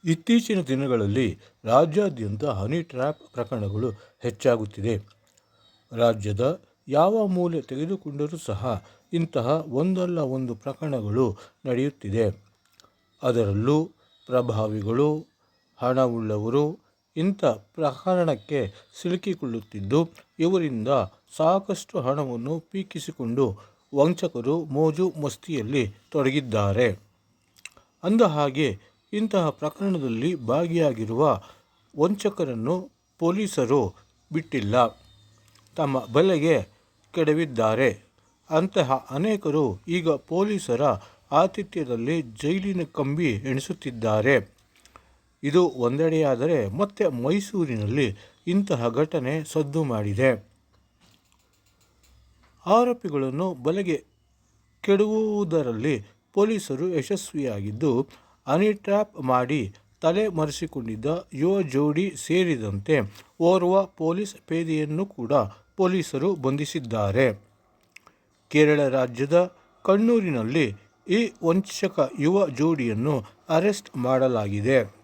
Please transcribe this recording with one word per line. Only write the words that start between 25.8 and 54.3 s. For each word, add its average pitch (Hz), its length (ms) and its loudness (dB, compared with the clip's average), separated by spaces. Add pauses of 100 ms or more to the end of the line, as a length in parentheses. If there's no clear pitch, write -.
ತೊಡಗಿದ್ದಾರೆ. 120 920 0 (1040)
ಅಂದಹಾಗೆ, 151 760 2 (340)
ಇಂತಹ 202 360 0
ಪ್ರಕರಣದಲ್ಲಿ 151 840 -2
ಭಾಗಿಯಾಗಿರುವ 131 1040 0 (580)
ವಂಚಕರನ್ನು 175 920 -2 (300)
ಪೊಲೀಸರು 147 760 0 (360)
ಬಿಟ್ಟಿಲ್ಲ, 123 560 0 (880)
ತಮ್ಮ 139 240 0
ಬಲೆಗೆ 151 680 2 (440)
ಕೆಡವಿದ್ದಾರೆ. 131 920 0 (460)
ಅಂತಹ 156 600 0
ಅನೇಕರು 151 800 0
ಈಗ 165 220 0
ಪೊಲೀಸರ 160 720 -2 (500)
ಆತಿಥ್ಯದಲ್ಲಿ 156 920 0
ಜೈಲಿನ 175 600 -4
ಕಂಬಿ 147 480 -2
ಎಣಿಸುತ್ತಿದ್ದಾರೆ. 113 1200 0 (920)
ಇದು 156 260 4
ಒಂದೆಡೆಯಾದರೆ, 139 960 0
ಮತ್ತೆ 190 400 -2
ಮೈಸೂರಿನಲ್ಲಿ 131 1080 -2 (320)
ಇಂತಹ 175 420 0
ಘಟನೆ 147 540 -2
ಸದ್ದು 151 400 -2
ಮಾಡಿದೆ. 110 600 0 (2250)
ಆರೋಪಿಗಳನ್ನು 180 880 0
ಬಲೆಗೆ 160 520 -2 (760)